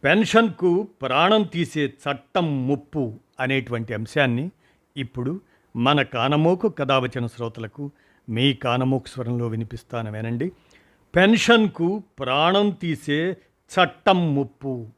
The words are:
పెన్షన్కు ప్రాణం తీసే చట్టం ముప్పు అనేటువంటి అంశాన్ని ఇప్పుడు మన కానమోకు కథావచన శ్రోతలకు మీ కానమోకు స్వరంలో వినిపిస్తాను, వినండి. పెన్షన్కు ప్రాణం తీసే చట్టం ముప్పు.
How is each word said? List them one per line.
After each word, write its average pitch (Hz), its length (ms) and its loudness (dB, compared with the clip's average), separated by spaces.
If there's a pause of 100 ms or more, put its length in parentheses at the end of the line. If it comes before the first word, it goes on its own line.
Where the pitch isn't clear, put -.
పెన్షన్కు 190 760 2
ప్రాణం 175 600 2
తీసే 165 440 -2
చట్టం 139 800 -4
ముప్పు 139 520 -4 (220)
అనేటువంటి 120 540 -2
అంశాన్ని 123 560 -2 (460)
ఇప్పుడు 135 440 -8 (360)
మన 135 260 4
కానమోకు 151 680 2
కథావచన 131 580 -2
శ్రోతలకు 117 640 -10 (380)
మీ 123 240 2
కానమోకు 131 560 -2
స్వరంలో 120 380 -6
వినిపిస్తాను, 113 680 -8
వినండి. 117 400 -6 (640)
పెన్షన్కు 208 840 4 (160)
ప్రాణం 165 520 2
తీసే 165 640 -4 (340)
చట్టం 180 640 2
ముప్పు. 131 640 -6